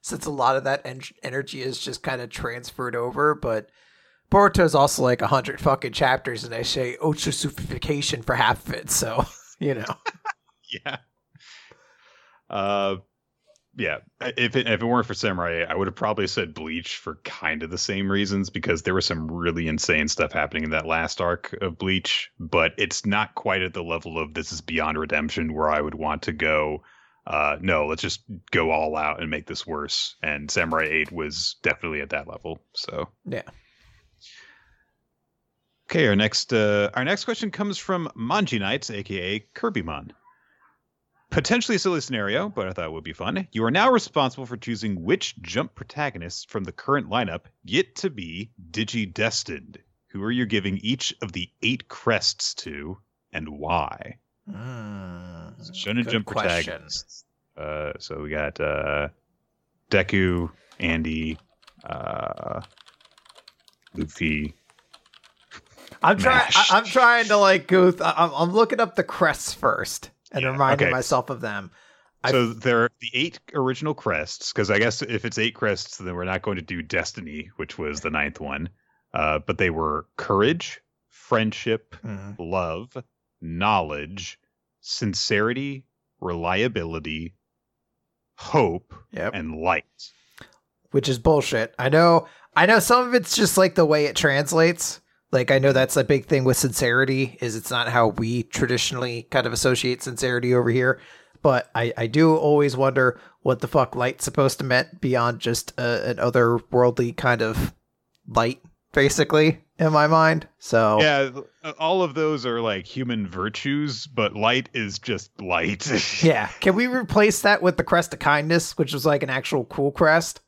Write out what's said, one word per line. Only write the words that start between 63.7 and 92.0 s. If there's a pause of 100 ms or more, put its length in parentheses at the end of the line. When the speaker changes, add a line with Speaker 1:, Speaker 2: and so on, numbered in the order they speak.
Speaker 2:
Luffy, (1500)
Speaker 1:
I'm
try-,
Speaker 2:
Mash.
Speaker 1:
I,
I'm
trying
to,
like,
go
th-,
I,
I'm,
I'm
looking
up
the
crests
first (200)
and
Speaker 2:
Yeah,
Speaker 1:
reminding
Speaker 2:
okay.
Speaker 1:
myself
of
them. (520)
I
Speaker 2:
So
there
are (100)
the
eight (140)
original
crests,
'cause
I
guess
if
it's
eight
crests,
then
we're
not
going
to
do
Destiny,
which
was
the
ninth
one. (440)
Uh,
but
they
were (120)
courage, (260)
friendship, (100)
Speaker 1:
Mm-hmm. (100)
Speaker 2:
love, (460)
knowledge, (440)
sincerity, (340)
reliability, (1000)
hope, (180)
Speaker 1:
Yep.
Speaker 2:
and
light. (1080)
Speaker 1:
Which
is
bullshit.
I
know, (280)